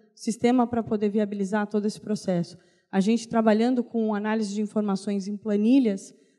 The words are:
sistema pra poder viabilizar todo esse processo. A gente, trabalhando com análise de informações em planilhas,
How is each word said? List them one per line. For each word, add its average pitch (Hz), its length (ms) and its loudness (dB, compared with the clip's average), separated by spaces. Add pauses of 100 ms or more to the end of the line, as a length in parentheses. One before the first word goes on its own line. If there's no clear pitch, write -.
(140)
sistema 240 520 2
pra 233 160 -2
poder 208 260 -2
viabilizar 208 580 -2
todo 208 200 -2
esse 208 140 -6
processo. 185 560 -2 (340)
A 190 100 0
gente, 226 280 0
trabalhando 226 560 2
com 214 300 -2
análise 214 400 -2
de 214 80 -2
informações 202 680 -2
em 208 80 -6
planilhas, 214 760 2 (240)